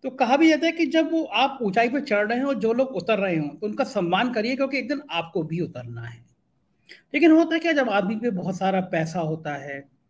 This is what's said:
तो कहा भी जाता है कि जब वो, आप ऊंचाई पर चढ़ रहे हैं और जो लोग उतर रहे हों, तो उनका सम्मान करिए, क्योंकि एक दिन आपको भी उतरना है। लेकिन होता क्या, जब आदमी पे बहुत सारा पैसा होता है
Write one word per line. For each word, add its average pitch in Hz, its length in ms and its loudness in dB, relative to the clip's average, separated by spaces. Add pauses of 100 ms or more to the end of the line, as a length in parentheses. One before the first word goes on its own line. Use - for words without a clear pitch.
तो 269 60 -6
कहा 254 280 2
भी 320 120 8
जाता 302 160 2
है 339 60 2
कि 330 140 0
जब 320 260 2
वो, 320 120 0
आप 262 380 0
ऊंचाई 226 280 2
पर 269 100 -2
चढ़ 208 280 0
रहे 240 100 -2
हैं 262 80 -2
और 277 100 0
जो 220 180 0
लोग 262 140 2
उतर 202 320 -2
रहे 190 180 0
हों, 147 120 -2
तो - 180 -8
उनका 214 160 -4
सम्मान 202 500 0
करिए, 233 220 -2
क्योंकि 269 220 -2
एक 233 100 -6
दिन 285 140 -4 (100)
आपको 165 320 -4
भी 160 160 -6
उतरना 117 420 -8
है। 117 240 -16 (880)
लेकिन 302 180 6
होता 330 260 6
क्या, 330 140 0
जब 269 180 2
आदमी 202 260 0
पे 233 140 -2
बहुत 185 280 -4
सारा 190 240 2
पैसा 170 380 -2
होता 156 360 -4
है 139 340 -12 (200)